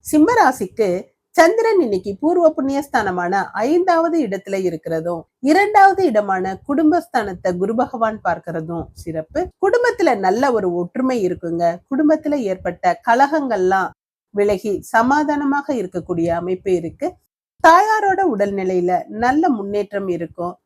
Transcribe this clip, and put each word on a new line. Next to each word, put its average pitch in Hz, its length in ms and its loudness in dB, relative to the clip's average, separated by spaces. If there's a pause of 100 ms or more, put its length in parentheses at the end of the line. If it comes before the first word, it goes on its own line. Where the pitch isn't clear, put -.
சிம்ம 311 320 4
ராசிக்கு 233 500 0 (500)
சந்திரன் 427 460 4
இன்னைக்கு 202 280 -4 (100)
பூர்வ 339 240 2 (100)
புண்ணியஸ்தானமான 233 760 -2 (340)
ஐந்தாவது 339 580 2
இடத்துல 196 300 -6 (120)
இருக்கிறதும், 165 540 -6 (280)
இரண்டாவது 392 600 4
இடமான 190 420 0 (160)
குடும்பஸ்தானத்தை 277 840 0 (100)
குரு 202 180 -2
பகவான் 220 460 -2
பார்க்கிறதும் 165 580 -6 (200)
சிறப்பு. 160 360 -8 (240)
குடும்பத்துல 427 500 2 (120)
நல்ல 240 320 2
ஒரு 196 100 -2 (140)
ஒற்றுமை 254 360 -4 (100)
இருக்குங்க. 170 360 -4 (280)
குடும்பத்துல 302 480 0 (120)
ஏற்பட்ட 180 420 -2 (140)
கலகங்கள்லாம் 233 840 2 (460)
விலகி 202 340 0 (200)
சமாதானமாக 285 760 0 (140)
இருக்கக்கூடிய 175 460 -4 (140)
அமைப்பு 185 300 -4 (100)
இருக்கு. 277 280 -6 (540)
தாயாரோட 392 580 4 (120)
உடல்நிலையில 185 680 0 (240)
நல்ல 302 340 2
முன்னேற்றம் 202 600 -4
இருக்கும். 170 360 -8 (120)